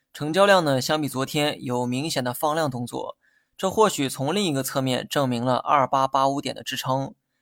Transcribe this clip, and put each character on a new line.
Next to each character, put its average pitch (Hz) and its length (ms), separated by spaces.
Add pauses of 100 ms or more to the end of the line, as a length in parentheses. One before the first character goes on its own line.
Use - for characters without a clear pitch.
(120)
成 151 220
交 196 120
量 190 200
呢， 131 160
相 156 200
比 143 60
昨 131 180
天 147 380
有 123 220
明 131 260
显 139 100
的 123 120
放 151 200
量 156 160
动 123 160
作， - 300 (400)
这 190 160
或 214 160
许 139 220
从 143 260
另 208 80
一 170 80
个 135 100
侧 135 200
面 127 280
证 139 200
明 120 160
了 127 100
二 139 320
八 135 180
八 135 220
五 139 140
点 120 120
的 113 100
支 - 120
撑。 131 400 (260)